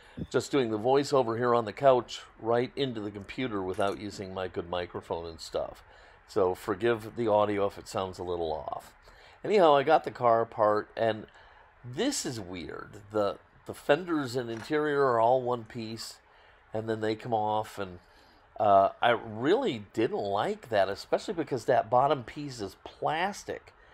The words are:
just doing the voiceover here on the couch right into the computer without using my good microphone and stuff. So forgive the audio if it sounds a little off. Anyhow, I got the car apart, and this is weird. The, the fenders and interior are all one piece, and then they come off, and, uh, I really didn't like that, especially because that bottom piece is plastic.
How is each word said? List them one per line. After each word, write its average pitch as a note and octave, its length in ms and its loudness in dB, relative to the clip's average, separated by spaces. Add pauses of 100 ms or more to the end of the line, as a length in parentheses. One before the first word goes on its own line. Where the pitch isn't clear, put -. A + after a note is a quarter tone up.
(320)
just B2 180 -2
doing B2+ 220 0
the G#2+ 80 -2
voiceover B2+ 580 2
here B2 160 2
on A#2 120 2
the G#2 60 -8
couch B2+ 500 2 (200)
right A#2 340 0
into B2+ 240 -4
the G#2 120 -6
computer G2+ 500 -6
without F#2+ 380 -2
using G2+ 340 -10
my F#2+ 140 -6
good F2+ 240 -8
microphone F2+ 560 -6
and E2 120 -14
stuff. - 440 -8 (440)
So F#2 280 2
forgive G#2+ 600 -2
the A#2 120 -2
audio G#2 400 2
if - 100 -10
it F2 100 -18
sounds F#2+ 300 -6
a F#2+ 60 -8
little E2+ 280 -4
off. - 400 -10 (520)
Anyhow, E3+ 320 6
I C#3 80 4
got D3+ 200 4
the D#3 60 -8
car A#2 320 4
apart, G#2+ 560 2
and A2 300 0 (580)
this F#3 400 -4
is B2+ 140 -6
weird. F2+ 640 -12 (100)
The, G#2 260 0 (300)
the G2 80 -10
fenders D3 600 0
and A#2+ 140 -4
interior C#3+ 540 0
are A#2+ 160 4
all B2 240 4
one A#2+ 220 -4
piece, A2+ 500 -10 (560)
and A2 160 -6
then G#2+ 140 -2
they A2 140 0
come A#2 180 -8
off, G#2+ 460 -2
and, F#2 180 -8 (600)
uh, G2 300 6 (120)
I A#2 100 4
really A#2+ 800 -2
didn't A2 240 0
like A2+ 520 -2
that, G2 180 4
especially E3 460 -4
because C#3+ 320 -4
that A#2 240 4
bottom C3+ 340 4
piece C3+ 380 -12
is F#2+ 220 -8
plastic. - 880 -6 (200)